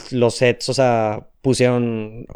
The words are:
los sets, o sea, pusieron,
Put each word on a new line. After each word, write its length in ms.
los 240
sets, 340
o 40
sea, 540
pusieron, 840